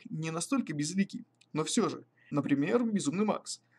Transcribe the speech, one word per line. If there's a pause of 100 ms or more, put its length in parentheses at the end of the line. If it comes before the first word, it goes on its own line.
не
настолько
безлики, (260)
но
все
же. (260)
Например,
"Безумный
Макс". (180)